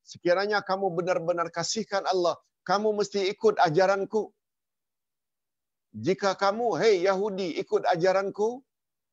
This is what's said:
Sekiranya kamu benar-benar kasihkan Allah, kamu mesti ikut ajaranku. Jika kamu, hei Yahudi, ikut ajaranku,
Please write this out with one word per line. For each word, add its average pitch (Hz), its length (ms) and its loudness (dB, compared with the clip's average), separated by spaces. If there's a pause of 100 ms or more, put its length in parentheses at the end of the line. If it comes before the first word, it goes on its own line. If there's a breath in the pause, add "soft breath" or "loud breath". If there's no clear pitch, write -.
Sekiranya 196 560 0
kamu 190 320 -2
benar-benar 170 560 -2
kasihkan 196 560 -4
Allah, 175 320 0 (240)
kamu 208 320 0
mesti 202 320 -2
ikut 208 320 0
ajaranku. 185 720 2 (1600)
Jika 185 400 -2
kamu, 202 480 0
hei 196 240 4
Yahudi, 190 560 -2
ikut 196 240 -2
ajaranku, 196 800 0 (480)